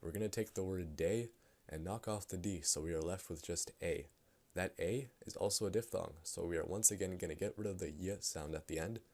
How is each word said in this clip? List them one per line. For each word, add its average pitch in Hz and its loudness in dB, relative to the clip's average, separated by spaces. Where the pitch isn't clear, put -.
We're 85 -4
gonna 104 2
take 107 -2
the 95 0
word 90 0
day 101 4
and 80 -6
knock 101 -2
off 104 0
the 95 -4
D, 90 0
so - 4
we 82 0
are 80 2
left 85 -2
with 80 -6
just - -2
A. 85 0
That - 0
A 120 0
is - -10
also 104 2
a 98 2
diphthong, 90 0
so - -4
we 85 2
are 80 2
once 95 6
again 92 0
gonna 85 -2
get 98 -2
rid 107 -2
of 95 -2
the 85 -2
y 92 0
sound 78 -2
at 78 -6
the 80 0
end. 101 -2